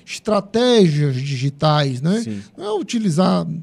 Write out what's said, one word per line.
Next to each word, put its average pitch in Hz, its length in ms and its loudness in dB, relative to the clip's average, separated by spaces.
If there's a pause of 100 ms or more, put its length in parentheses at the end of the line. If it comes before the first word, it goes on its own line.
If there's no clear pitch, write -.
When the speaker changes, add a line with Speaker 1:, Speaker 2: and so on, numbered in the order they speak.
Speaker 1:
estratégias 202 1080 2
digitais, 139 840 0
né? 190 220 0
Speaker 2:
Sim. 104 180 -8 (160)
Speaker 1:
Não 330 80 -10
é 427 140 -2
utilizar 185 680 0 (160)